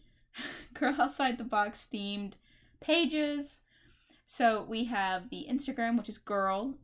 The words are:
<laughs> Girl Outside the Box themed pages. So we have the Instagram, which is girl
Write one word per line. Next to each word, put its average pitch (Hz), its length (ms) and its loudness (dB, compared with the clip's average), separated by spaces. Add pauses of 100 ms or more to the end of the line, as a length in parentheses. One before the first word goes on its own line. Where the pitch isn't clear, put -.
(280)
<laughs> - 460 -12
Girl 294 260 2
Outside 269 380 2
the 240 60 -8
Box 214 500 0
themed 202 400 -6 (460)
pages. 302 800 2 (680)
So 220 420 2
we 226 180 -2
have 190 440 -2
the - 200 -8
Instagram, 240 480 0
which 214 120 -2
is 208 80 -10
girl 202 680 0